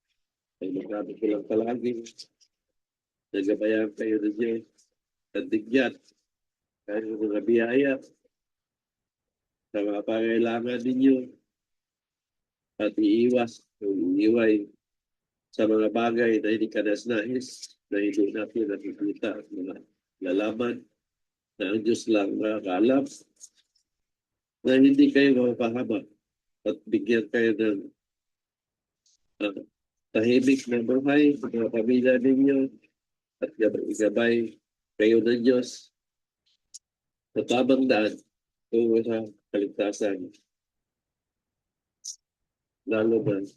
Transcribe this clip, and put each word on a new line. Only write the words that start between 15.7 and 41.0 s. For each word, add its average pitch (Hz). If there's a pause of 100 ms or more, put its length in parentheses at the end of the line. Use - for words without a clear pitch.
bagay 117
na 107
hindi 107
kanas-nais, 110 (160)
na 101
hindi 101
natin 107
nakikita 101
at -
mga 92 (480)
lalaman 110 (800)
na 104
ang 110
Diyos 113
lang 104
nakakaalam, 107 (1600)
na 127
hindi 139
kayo 131
mapahama 117 (600)
at - (100)
bigyan 110
kayo 113
ng, 104 (1600)
ah, - (600)
tahimik 127
na 120
buhay 143
sa 127
mga 113
pamilya 123
ninyo 135 (720)
at -
gabay, 104
gabay 107 (600)
kayo 110
ng 117
Diyos 123 (1400)
sa 110
tamang 127
daan 110 (560)
tungo 113
sa 110 (280)
kaligtasan, 101 (2500)